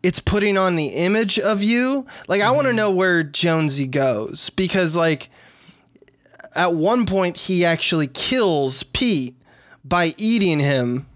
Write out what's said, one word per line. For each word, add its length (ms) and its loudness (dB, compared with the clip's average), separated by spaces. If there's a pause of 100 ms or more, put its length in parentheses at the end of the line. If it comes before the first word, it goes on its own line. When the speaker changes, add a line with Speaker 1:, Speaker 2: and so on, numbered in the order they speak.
Speaker 1:
it's 160 0
putting 400 0
on 160 2
the 140 -2
image 500 0
of 240 0
you. 420 0 (220)
Like, 160 0
I 80 2
wanna 200 2
Speaker 2:
Mm-hmm. 80 0
Speaker 1:
know 120 2
where 320 2
Jonesy 640 -2
goes, 640 -2
because, 460 0
like, 320 0 (1300)
at 200 0
one 320 2
point 300 0
he 280 0
actually 440 0
kills 760 0
Pete 520 -2 (500)
by 340 0
eating 420 2
him. 560 0